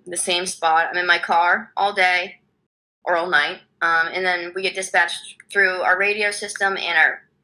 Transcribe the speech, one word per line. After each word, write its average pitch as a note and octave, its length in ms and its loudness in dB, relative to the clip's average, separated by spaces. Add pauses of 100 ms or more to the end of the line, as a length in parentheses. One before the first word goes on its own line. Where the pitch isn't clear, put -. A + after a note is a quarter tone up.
the F3+ 100 -10
same F3 300 -2
spot. E3 440 0
I'm E3+ 60 -8
in F3+ 100 0
my F3 140 2
car F3+ 560 2
all G3+ 180 0
day F#3 420 0 (680)
or F3 140 0
all E3+ 120 -2
night. D#3 300 0 (220)
Um, E3 320 2
and F#3 120 -4
then F3 300 -2
we F#3+ 60 -6
get F#3 140 -4
dispatched F#3 600 -2 (160)
through F#3 300 2
our F3+ 180 2
radio G#3 320 0
system G3+ 460 -4
and E3+ 200 -2
our D3 260 2 (200)